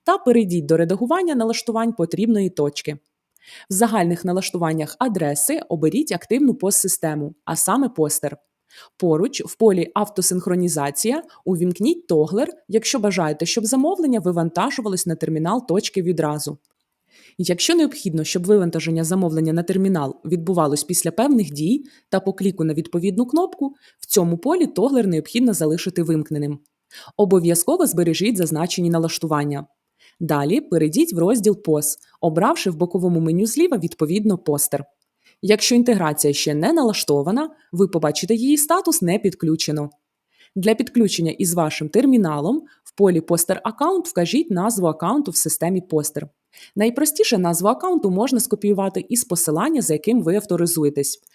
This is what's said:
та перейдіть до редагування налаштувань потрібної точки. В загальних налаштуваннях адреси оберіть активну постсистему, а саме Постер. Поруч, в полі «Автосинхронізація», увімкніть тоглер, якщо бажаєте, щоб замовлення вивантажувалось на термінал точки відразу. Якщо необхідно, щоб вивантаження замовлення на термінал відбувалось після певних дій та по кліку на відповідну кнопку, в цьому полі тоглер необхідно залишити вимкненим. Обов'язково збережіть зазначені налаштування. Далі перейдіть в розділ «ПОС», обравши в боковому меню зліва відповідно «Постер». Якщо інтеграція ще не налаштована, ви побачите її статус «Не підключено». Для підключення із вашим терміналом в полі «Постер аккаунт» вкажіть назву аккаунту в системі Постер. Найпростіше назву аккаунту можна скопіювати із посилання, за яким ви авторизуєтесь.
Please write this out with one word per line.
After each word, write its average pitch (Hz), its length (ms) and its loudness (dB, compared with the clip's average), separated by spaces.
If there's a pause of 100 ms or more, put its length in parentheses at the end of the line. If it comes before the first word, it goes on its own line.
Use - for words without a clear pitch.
та 381 140 2
перейдіть 202 480 2
до 160 120 4
редагування 247 580 0
налаштувань 226 580 -2
потрібної 190 560 0
точки. 147 480 -4 (720)
В 196 40 -4
загальних 190 520 0
налаштуваннях 170 720 -4
адреси 190 720 -2
оберіть 175 420 -2
активну 240 420 0
постсистему, 165 800 -2 (100)
а 160 100 -4
саме 240 340 0
Постер. 151 480 -4 (600)
Поруч, 180 480 0
в - 100 -14
полі 190 380 4
«Автосинхронізація», 180 1300 -2 (220)
увімкніть 185 600 0
тоглер, 170 400 2 (200)
якщо 220 320 0
бажаєте, 170 460 0
щоб 220 200 -2
замовлення 269 540 2
вивантажувалось 180 840 -2
на 165 100 -2
термінал 165 520 -2
точки 185 340 -2
відразу. 151 560 -2 (800)
Якщо 180 380 0
необхідно, 180 480 -2
щоб 175 220 -4
вивантаження 165 580 2
замовлення 160 500 0
на 170 100 0
термінал 185 520 0 (100)
відбувалось 165 580 0
після 175 280 -2
певних 220 400 2
дій 175 340 -2 (240)
та 190 100 2
по 190 140 -4
кліку 190 300 -2
на 156 100 0
відповідну 180 520 -2
кнопку, 302 500 -2 (240)
в - 60 -16
цьому 170 320 0
полі 311 300 0
тоглер 240 400 0
необхідно 196 460 0
залишити 165 500 -2
вимкненим. 147 560 -2 (580)
Обов'язково 190 720 2
збережіть 175 500 0
зазначені 170 520 -2
налаштування. 151 800 -2 (520)
Далі 156 420 0
перейдіть 180 520 0
в 170 40 -2
розділ 202 440 2
«ПОС», 151 360 -2 (240)
обравши 190 480 0
в 165 60 -6
боковому 175 440 0
меню 165 260 2
зліва 294 320 0
відповідно 175 600 0
«Постер». 143 480 -2 (580)
Якщо 208 320 2
інтеграція 180 580 2
ще 147 200 -2
не 180 200 2
налаштована, 226 760 2 (220)
ви 180 160 2
побачите 165 480 0
її 269 220 2
статус 339 440 0
«Не 175 180 2
підключено». 156 720 -2 (640)
Для 208 200 2
підключення 196 560 0
із 175 220 -2
вашим 156 360 -2
терміналом 220 720 2 (220)
в - 120 -20
полі 185 260 4
«Постер 170 420 0
аккаунт» 330 440 -2
вкажіть 196 440 0
назву 190 360 0
аккаунту 185 440 0
в - 40 -4
системі 175 460 0
Постер. 151 460 -4 (480)
Найпростіше 262 640 0
назву 175 300 0
аккаунту 262 440 0
можна 233 280 0
скопіювати 196 720 -2
із 233 140 -2
посилання, 190 580 -2
за 156 120 0
яким 214 280 0
ви 170 140 0
авторизуєтесь. 165 840 -2 (160)